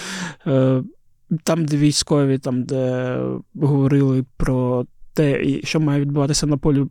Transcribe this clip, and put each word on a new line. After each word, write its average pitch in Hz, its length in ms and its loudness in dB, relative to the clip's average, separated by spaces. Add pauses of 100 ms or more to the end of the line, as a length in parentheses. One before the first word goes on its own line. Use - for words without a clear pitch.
(480)
е, 131 360 2 (600)
там, 165 220 0
де 147 120 0
військові, 143 600 2
там, 127 260 -4
де 127 520 -2 (460)
говорили 135 640 2 (120)
про 127 480 0 (340)
те, 143 240 2
і 139 200 -2
що 156 160 -2
має 143 220 0
відбуватися 143 460 0
на 147 100 0
полі 139 340 2